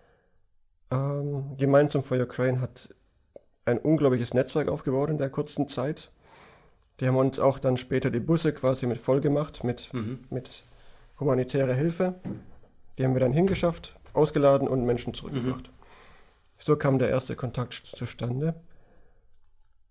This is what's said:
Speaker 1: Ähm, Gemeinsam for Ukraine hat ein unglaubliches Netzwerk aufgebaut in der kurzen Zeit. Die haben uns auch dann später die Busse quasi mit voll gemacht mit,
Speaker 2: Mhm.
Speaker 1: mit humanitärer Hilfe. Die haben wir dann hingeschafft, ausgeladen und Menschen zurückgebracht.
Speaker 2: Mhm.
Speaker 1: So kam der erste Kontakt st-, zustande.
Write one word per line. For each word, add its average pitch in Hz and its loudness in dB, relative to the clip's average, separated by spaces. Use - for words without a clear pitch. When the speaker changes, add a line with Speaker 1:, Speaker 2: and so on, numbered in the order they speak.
Speaker 1:
Ähm, 139 -4
Gemeinsam 139 4
for 127 0
Ukraine 127 0
hat - -10
ein 120 2
unglaubliches 139 2
Netzwerk 131 0
aufgebaut 143 -2
in 156 -2
der 139 -2
kurzen - -4
Zeit. - -6
Die 127 0
haben 127 4
uns 131 2
auch 131 4
dann 127 0
später 127 -2
die 117 0
Busse 160 2
quasi 131 -2
mit 117 -2
voll 131 2
gemacht 147 -2
mit, 123 -6
Speaker 2:
Mhm. 123 -6
Speaker 1:
mit - -10
humanitärer 131 0
Hilfe. 170 0
Die 131 -2
haben 131 2
wir 127 0
dann 127 2
hingeschafft, 170 0
ausgeladen 143 4
und 127 0
Menschen 120 -2
zurückgebracht. 127 -6
Speaker 2:
Mhm. - -20
Speaker 1:
So - 0
kam 139 2
der 123 2
erste 127 -2
Kontakt 120 -6
st-, - -16
zustande. 131 -4